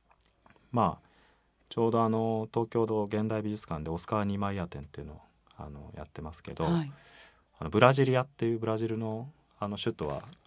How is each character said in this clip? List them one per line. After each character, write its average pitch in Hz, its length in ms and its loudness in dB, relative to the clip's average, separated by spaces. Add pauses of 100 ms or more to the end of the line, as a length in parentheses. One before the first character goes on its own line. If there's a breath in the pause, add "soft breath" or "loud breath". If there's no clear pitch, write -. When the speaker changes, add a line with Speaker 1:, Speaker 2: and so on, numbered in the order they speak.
(720)
Speaker 1:
ま 98 320 2
あ、 - 40 -20 (640 soft breath)
ち - 100 -4
ょ 113 80 4
う 113 40 2
ど 113 120 4
あ 113 60 4
の、 113 440 0
東 117 160 0
京 117 160 2
の 107 200 0
現 107 220 0
代 110 140 0
美 107 80 -4
術 104 160 -6
館 78 180 -4
で 78 60 -6
オ 82 80 -2
ス - 80 -8
カ 110 140 0
ー・ 104 40 0
ニ 101 120 0
ー 98 40 -4
マ 101 140 -2
イ 101 40 -4
ヤ 90 80 -2
ー - 20 -10
展 71 160 -10
っ - 20 -12
て 71 160 -14
い - 20 -10
う 73 40 -10
の 73 60 -12
を、 78 80 -18 (360)
あ 76 100 -12
の、 73 300 -14
や 78 60 -10
っ - 40 -12
て - 140 -14
ま 78 100 -8
す - 120 -18
け - 100 -10
ど、 160 120 -2
Speaker 2:
は 165 180 2
い。 143 80 -8 (680 loud breath)
Speaker 1:
あ - 40 -8
の、 80 40 -6
ブ 101 120 6
ラ 123 100 10
ジ 135 140 4
リ 127 100 4
ア 127 60 4
っ 131 60 -2
て - 180 -4
い 117 100 2
う 110 40 -4
ブ 110 80 -2
ラ 110 100 2
ジ 113 100 -2
ル 113 100 -2
の、 113 360 -6 (260)
あ 104 80 -2
の、 101 100 -4
首 - 160 -2
都 80 140 -4
は、 71 160 -4 (240)